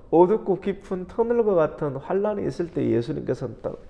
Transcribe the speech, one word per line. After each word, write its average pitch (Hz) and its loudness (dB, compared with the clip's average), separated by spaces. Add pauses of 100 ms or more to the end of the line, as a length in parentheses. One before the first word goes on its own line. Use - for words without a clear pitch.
어둡고 185 4
깊은 185 -6
터널과 233 2
같은 151 0
환란이 196 -2
있을 165 -4
때 123 0
예수님께서는 123 -2
딱 - -6 (120)